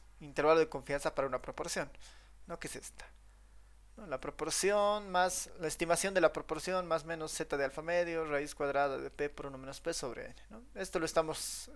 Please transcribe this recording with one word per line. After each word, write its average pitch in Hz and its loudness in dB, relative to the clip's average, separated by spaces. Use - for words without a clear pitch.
intervalo 156 6
de 156 6
confianza 143 0
para 139 2
una - -2
proporción, 160 -4
¿no? 170 -8
Que - -8
es - -6
esta, - -12
¿no? 214 -12
La 135 -4
proporción 208 2
más 180 2
la 165 -2
estimación 170 2
de 185 4
la 156 8
proporción 180 -2
más 160 0
menos 160 -6
z 156 -2
de 139 2
alfa 131 -4
medio, 170 0
raíz 147 -2
cuadrada 139 2
de 135 -4
p 147 -2
por 143 -8
uno 135 -10
menos 131 -12
p 170 -2
sobre 123 -6
n, - -16
¿no? 220 -16
Esto 190 -2
lo 160 0
estamos - 0